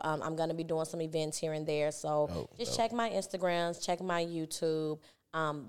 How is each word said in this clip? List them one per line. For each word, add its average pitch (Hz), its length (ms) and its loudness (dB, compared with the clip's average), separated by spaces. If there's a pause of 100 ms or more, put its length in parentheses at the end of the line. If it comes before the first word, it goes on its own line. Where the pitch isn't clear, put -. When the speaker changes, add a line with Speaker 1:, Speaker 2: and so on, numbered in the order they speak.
Speaker 1:
Um, 156 180 0
I'm 160 140 -2
gonna 165 180 0
be 165 100 -2
doing 160 200 0
some 165 160 -4
events 160 380 -2
here 156 160 -2
and 156 120 -4
there. 151 240 2
So 151 420 2
Speaker 2:
Dope, - 240 -6
Speaker 1:
just 233 160 -4
Speaker 2:
dope. - 60 2
Speaker 1:
check 226 140 2
my 233 180 0
Instagrams, 175 760 0
check 175 160 2
my 175 240 0
YouTube. 160 760 0 (340)
Um, 151 340 0